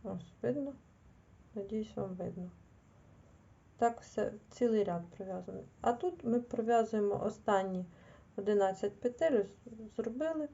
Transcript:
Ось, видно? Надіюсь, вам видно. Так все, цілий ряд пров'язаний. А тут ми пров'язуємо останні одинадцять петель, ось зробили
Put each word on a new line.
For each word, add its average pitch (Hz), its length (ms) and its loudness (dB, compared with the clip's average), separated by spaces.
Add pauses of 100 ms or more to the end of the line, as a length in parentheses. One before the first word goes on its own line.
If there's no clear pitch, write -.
Ось, 190 300 -8 (100)
видно? 269 300 0 (800)
Надіюсь, 214 420 -6
вам 190 180 -4
видно. 180 360 -8 (1300)
Так 233 240 2
все, 214 320 -4 (180)
цілий 220 340 4
ряд 175 180 -2 (140)
пров'язаний. 190 480 -8 (160)
А 240 120 4
тут 349 320 -2
ми 240 160 2
пров'язуємо 220 840 2
останні 190 600 2 (520)
одинадцять 202 640 2
петель, 247 400 4
ось 220 560 -8
зробили 294 580 -2